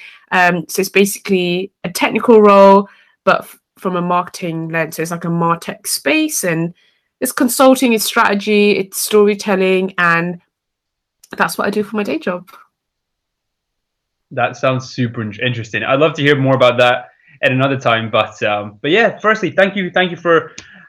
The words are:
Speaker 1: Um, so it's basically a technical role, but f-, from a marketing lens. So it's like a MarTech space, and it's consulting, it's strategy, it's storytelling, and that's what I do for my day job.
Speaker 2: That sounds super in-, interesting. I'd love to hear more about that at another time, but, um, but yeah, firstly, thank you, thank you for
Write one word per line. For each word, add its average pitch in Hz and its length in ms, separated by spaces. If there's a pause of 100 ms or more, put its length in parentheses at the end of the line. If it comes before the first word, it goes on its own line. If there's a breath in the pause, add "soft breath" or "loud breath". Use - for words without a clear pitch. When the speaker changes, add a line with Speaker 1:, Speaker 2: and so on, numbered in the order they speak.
(320 loud breath)
Speaker 1:
Um, 180 360
so - 140
it's 190 80
basically 190 840 (120)
a 180 80
technical 233 500
role, 196 480 (340 loud breath)
but - 180
f-, - 180 (180)
from 180 180
a 175 60
marketing 175 680
lens. 160 260
So 160 80
it's 170 80
like 170 140
a 170 40
MarTech 170 560
space, 311 580
and 170 300 (460)
it's - 120
consulting, 262 600
it's 208 100
strategy, 208 680
it's - 280
storytelling, 190 1000
and 175 420 (960)
that's 170 200
what 202 100
I - 20
do 208 140
for 214 120
my 208 80
day 262 140
job. 180 320 (1800)
Speaker 2:
That 123 260
sounds 131 320
super 120 320
in-, 104 180
interesting. 113 440
I'd 139 160
love 156 160
to 147 80
hear 143 120
more 135 200
about 120 240
that 123 300 (340 soft breath)
at 131 80
another 135 280
time, 113 300
but, 107 320
um, 104 400
but 143 80
yeah, 208 300
firstly, 202 320
thank 190 240
you, 180 160
thank 180 180
you 170 80
for 165 360 (360 loud breath)